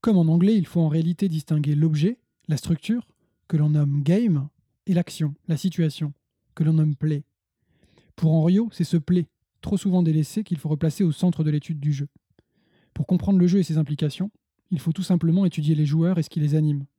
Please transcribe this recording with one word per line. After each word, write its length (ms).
Comme 160
en 140
anglais, 240
il 100
faut 160
en 80
réalité 380
distinguer 480
l'objet, 440
la 100
structure, 500
que 100
l'on 120
nomme 340
game, 440
et 80
l'action, 400
la 100
situation, 560
que 80
l'on 100
nomme 220
play. 280
Pour 180
Henriot, 380
c'est 120
ce 140
play, 300
trop 160
souvent 260
délaissé, 400
qu'il 140
faut 120
replacer 340
au 80
centre 320
de 80
l'étude 280
du 140
jeu. 140
Pour 120
comprendre 340
le 80
jeu 120
et 40
ses 140
implications, 540
il 80
faut 120
tout 120
simplement 420
étudier 300
les 100
joueurs 320
et 60
ce 60
qui 100
les 160
anime. 300